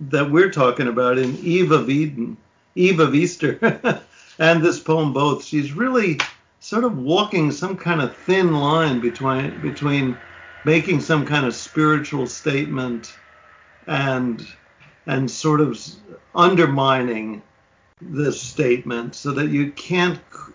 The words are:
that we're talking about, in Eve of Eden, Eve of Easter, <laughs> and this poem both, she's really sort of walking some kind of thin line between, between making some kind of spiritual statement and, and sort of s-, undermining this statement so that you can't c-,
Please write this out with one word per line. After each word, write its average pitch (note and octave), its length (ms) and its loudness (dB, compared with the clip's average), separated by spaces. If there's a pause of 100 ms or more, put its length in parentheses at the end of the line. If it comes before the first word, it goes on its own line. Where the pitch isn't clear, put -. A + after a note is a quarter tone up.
that D3 300 -2
we're F3+ 200 6
talking B2+ 380 2
about, B2 300 2
in C3 200 0
Eve F3 340 2
of B2 180 2
Eden, C3+ 460 -2 (380)
Eve F3+ 260 4
of C3+ 140 4
Easter, D#3 440 0 (640)
<laughs> - 180 -20
and D#3+ 240 4
this D#3+ 180 2
poem D#3+ 320 0
both, C#3 320 0
she's C#3+ 280 -4
really G#3 460 0 (420)
sort A#3 240 -2
of G#3+ 140 -2
walking D#3 540 0
some F#3+ 240 -6
kind E3+ 260 -2
of A#2+ 140 -4
thin F#3 380 2
line D3 460 2
between, C3 600 -4
between C#3+ 560 -2 (480)
making D#3+ 360 2
some D3+ 260 0
kind C#3+ 200 0
of A#2 80 -2
spiritual D3 720 0
statement C3+ 880 -4 (720)
and, C3 580 -2 (640)
and C3 240 -2
sort D3+ 300 2
of C#3 120 2
s-, - 240 -14 (380)
undermining C3+ 1040 2 (600)
this D3 400 -4
statement A#2+ 720 -2
so - 180 -8
that D3 160 -2
you C#3+ 240 0
can't F3 460 -2 (140)
c-, - 220 -20